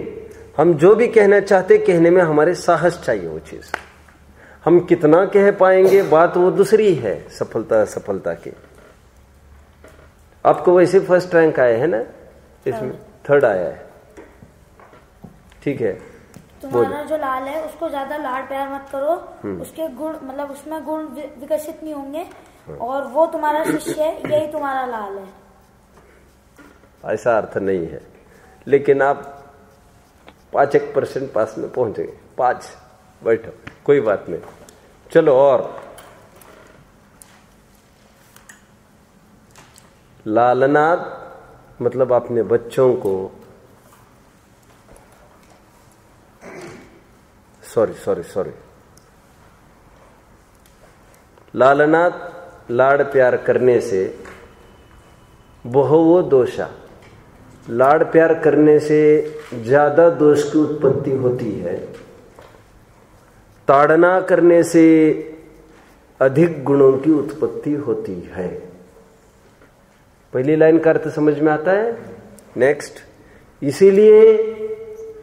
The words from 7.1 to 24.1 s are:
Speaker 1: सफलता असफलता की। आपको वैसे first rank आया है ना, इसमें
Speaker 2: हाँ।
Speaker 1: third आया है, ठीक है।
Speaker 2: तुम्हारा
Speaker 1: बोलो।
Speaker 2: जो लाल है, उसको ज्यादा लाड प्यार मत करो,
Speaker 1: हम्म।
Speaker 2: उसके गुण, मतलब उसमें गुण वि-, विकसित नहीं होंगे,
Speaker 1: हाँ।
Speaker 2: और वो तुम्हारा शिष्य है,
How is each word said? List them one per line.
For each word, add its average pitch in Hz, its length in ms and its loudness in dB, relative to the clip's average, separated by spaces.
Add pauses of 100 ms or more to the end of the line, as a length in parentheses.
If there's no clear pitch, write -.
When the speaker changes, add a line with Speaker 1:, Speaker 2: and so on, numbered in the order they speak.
Speaker 1:
सफलता 110 520 -4
असफलता 95 520 -6
की। - 200 -14 (1900)
आपको 175 320 2
वैसे 180 220 2
first 175 360 0
rank 156 240 2
आया 120 180 2
है 135 100 -2
ना, 202 120 -4 (680)
इसमें 220 240 -8
Speaker 2:
हाँ। - 400 -20
Speaker 1:
third 143 160 4
आया 92 220 -2
है, 73 180 -14 (1800)
ठीक 127 180 -6
है। 101 120 -4 (680)
Speaker 2:
तुम्हारा 269 280 -2
Speaker 1:
बोलो। 285 140 -10
Speaker 2:
जो 302 140 -6
लाल 269 260 -6
है, 302 220 -10
उसको 320 240 -10
ज्यादा 277 280 -10
लाड 269 300 -8
प्यार 269 220 -8
मत 277 220 -14
करो, 277 220 -4 (300)
Speaker 1:
हम्म। 196 180 -10
Speaker 2:
उसके 320 260 -12
गुण, 302 260 -12 (100)
मतलब 277 280 -12
उसमें 311 320 -14
गुण 311 200 -10
वि-, 277 360 -16
विकसित 302 440 -8
नहीं 311 100 -12
होंगे, 285 320 -12 (420)
Speaker 1:
हाँ। 151 100 -16
Speaker 2:
और 262 300 -8
वो 294 180 0
तुम्हारा 311 380 -4
शिष्य 311 400 -6
है, 320 280 -6